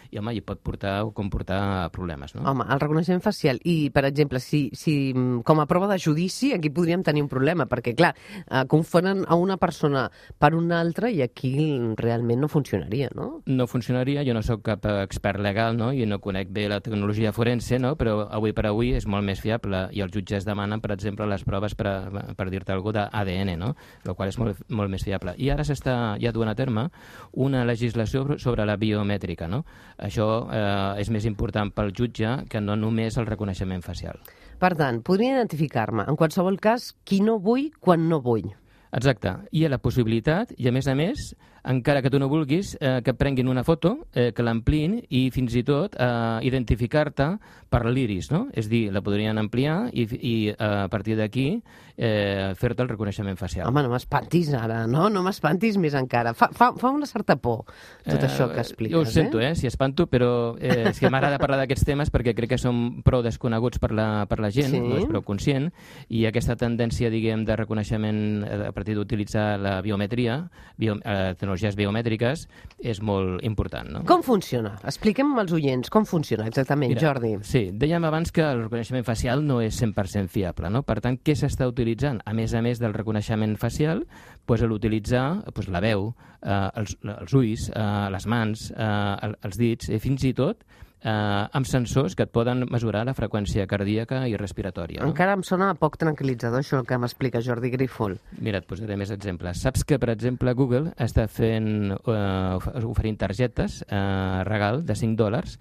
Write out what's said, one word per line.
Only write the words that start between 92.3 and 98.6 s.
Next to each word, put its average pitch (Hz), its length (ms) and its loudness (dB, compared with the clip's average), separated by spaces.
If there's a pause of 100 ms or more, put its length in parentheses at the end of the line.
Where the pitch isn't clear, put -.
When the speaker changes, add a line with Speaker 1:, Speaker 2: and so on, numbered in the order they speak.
Speaker 1:
poden 123 380 2
mesurar 113 360 0
la 131 100 -2
freqüència 104 520 -2
cardíaca 110 600 0
i 110 80 0
respiratòria, 95 640 -6
no? 131 60 0
Speaker 2:
Encara 175 260 2
em 190 100 0
sona 190 320 0
poc 151 220 0
tranquil·litzador 131 640 0
això 139 260 0
que 127 120 0
m'explica 120 440 -2
Jordi 120 300 -2
Grífol. 120 460 0 (220)
Speaker 1:
Mira, 104 200 -2
et 87 80 -8